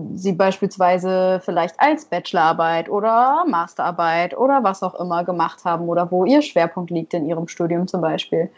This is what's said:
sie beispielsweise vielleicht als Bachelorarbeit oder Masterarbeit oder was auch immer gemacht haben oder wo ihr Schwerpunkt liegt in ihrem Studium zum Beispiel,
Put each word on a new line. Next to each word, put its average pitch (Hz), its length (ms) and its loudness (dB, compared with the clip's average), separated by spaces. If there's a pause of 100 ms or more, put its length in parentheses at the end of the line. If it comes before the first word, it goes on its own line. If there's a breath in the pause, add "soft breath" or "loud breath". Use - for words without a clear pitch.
(140)
sie 185 200 -2
beispielsweise 185 1080 0
vielleicht 175 360 -2
als 311 260 2
Bachelorarbeit 165 800 0
oder 240 600 2
Masterarbeit 170 920 -2
oder 262 260 2
was 190 200 -2
auch 185 160 -4
immer 175 240 -2
gemacht 170 420 -4
haben 170 240 -2
oder 175 220 0
wo 180 140 2
ihr 294 180 4
Schwerpunkt 175 480 -2
liegt 165 240 -4
in 156 120 -2
ihrem 165 200 -4
Studium 175 400 -2
zum 185 140 -2
Beispiel, 165 560 -2